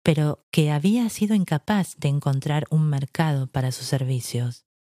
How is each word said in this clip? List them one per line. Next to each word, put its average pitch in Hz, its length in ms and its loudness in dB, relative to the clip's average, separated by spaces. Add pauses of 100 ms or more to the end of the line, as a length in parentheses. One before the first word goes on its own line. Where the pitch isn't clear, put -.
pero 151 480 0
que 151 200 2
había 202 380 2
sido 208 260 0
incapaz 185 600 0
de - 120 -2
encontrar 143 600 0
un 156 220 2
mercado 139 560 0
para 127 260 -2
sus 123 140 -10
servicios. 123 800 -4 (180)